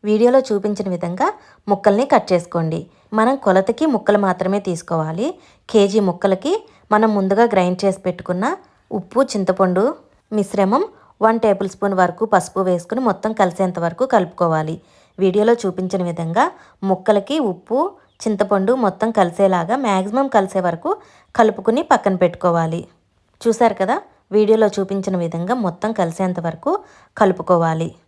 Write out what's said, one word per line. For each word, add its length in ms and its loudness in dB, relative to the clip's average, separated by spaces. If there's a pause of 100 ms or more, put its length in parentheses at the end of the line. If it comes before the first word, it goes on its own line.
వీడియోలో 400 6
చూపించిన 460 -2
విధంగా 320 -4 (440)
ముక్కల్ని 400 4
కట్ 220 2
చేసుకోండి. 480 -2 (380)
మనం 160 2 (100)
కొలతకి 400 2 (100)
ముక్కలు 300 2
మాత్రమే 420 0
తీసుకోవాలి. 600 -4 (460)
కేజీ 360 4
ముక్కలకి 440 0 (420)
మనం 220 4
ముందుగా 360 2
గ్రైండ్ 320 0
చేసి 220 0
పెట్టుకున్న 380 -6 (540)
ఉప్పు, 240 -2 (100)
చింతపండు 520 0 (540)
మిశ్రమం, 460 0 (420)
వన్ 200 2
టేబుల్ 280 0
స్పూన్ 280 -4
వరకు 320 -2
పసుపు 340 0
వేసుకుని 400 -2
మొత్తం 320 -4
కలిసేంత 460 0
వరకు 280 -2
కలుపుకోవాలి. 640 0 (480)
వీడియోలో 400 4
చూపించిన 460 -4
విధంగా 360 0 (440)
ముక్కలకి 480 0 (140)
ఉప్పు, 280 -4 (460)
చింతపండు 480 0 (100)
మొత్తం 240 -2 (120)
కలిసేలాగా 580 0 (100)
మ్యాక్సిమం 480 0
కలిసే 320 0
వరకు 240 -4 (480)
కలుపుకుని 440 2 (100)
పక్కన 220 0 (100)
పెట్టుకోవాలి. 560 -2 (640)
చూశారు 360 2
కదా, 160 0 (360)
వీడియోలో 320 4 (100)
చూపించిన 460 -4
విధంగా 320 -4 (100)
మొత్తం 340 -4
కలిసేంత 480 -2
వరకు 240 -6 (500)
కలుపుకోవాలి. 680 0 (220)